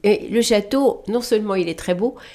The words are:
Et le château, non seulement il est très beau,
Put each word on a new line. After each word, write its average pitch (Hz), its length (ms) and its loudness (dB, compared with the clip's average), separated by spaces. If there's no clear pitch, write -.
Et 208 260 2
le 220 100 2
château, 233 680 0
non 226 120 0
seulement 214 360 0
il 175 120 0
est 165 100 -6
très - 160 -2
beau, 214 200 -2